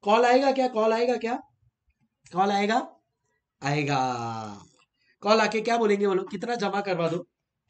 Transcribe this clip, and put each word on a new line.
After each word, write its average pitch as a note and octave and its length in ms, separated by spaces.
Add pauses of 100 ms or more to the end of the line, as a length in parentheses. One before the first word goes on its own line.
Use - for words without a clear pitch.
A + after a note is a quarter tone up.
Call A3+ 220
आएगा C4 280
क्या, B3+ 160
Call A3 240
आएगा A#3+ 240
क्या, A#3 200 (960)
Call F#3+ 180
आएगा, G3+ 260 (840)
आएगा। C#3+ 360 (1200)
Call A3 180
आके G#3+ 200
क्या A3+ 180
बोलेंगे G3+ 280
वो G3 80
लोग, F#3+ 160
"कितना A3+ 240
जमा G3+ 260
करवा F3 280
दो, E3+ 180 (420)